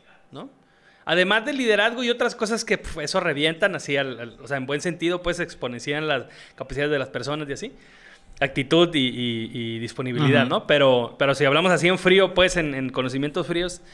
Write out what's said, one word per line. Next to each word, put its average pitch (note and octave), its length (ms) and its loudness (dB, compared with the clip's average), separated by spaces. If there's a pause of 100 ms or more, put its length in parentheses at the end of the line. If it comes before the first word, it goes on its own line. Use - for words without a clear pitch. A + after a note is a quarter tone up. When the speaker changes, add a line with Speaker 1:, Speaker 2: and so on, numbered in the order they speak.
(300)
Speaker 1:
¿no? E3 180 -16 (560)
Además F#3+ 400 2
del C#4+ 140 -4
liderazgo A#3 460 2
y A#3 60 0
otras A#3+ 260 -2
cosas A3 280 -4
que, G3 140 0
pf, - 240 -2
eso E3+ 180 -2
revientan D#3+ 540 0
así, C#3+ 220 -4
al, C3 240 -2
al, A#2 200 -12
o B2+ 60 -18
sea, C#3 100 -4
en C3 100 -4
buen C#3+ 140 -2
sentido, F3 400 -2
pues, F3 200 -4
exponencian C#3+ 680 -6
las C#3 200 -2 (280)
capacidades C#3+ 380 -4
de C#3+ 80 2
las B2+ 80 -4
personas C#3 420 -6
y - 40 -6
así. G#3+ 180 -12 (680)
Actitud D#3 540 2
y, D3 60 2
y, A#2 520 -2
y A2+ 280 -6
disponibilidad, C3+ 600 0
Speaker 2:
Ujú. B2+ 80 0
Speaker 1:
¿no? G3+ 160 -2
Pero, C3 520 4
pero C#3 160 2
si C#3+ 100 0
hablamos D#3+ 280 4
así E3 160 2
en F#3 100 2
frío, F#3 360 6
pues, F3+ 220 4
en, D3+ 200 -2
en C3 140 -4
conocimientos C3+ 580 -2
fríos, F3 340 -4 (120)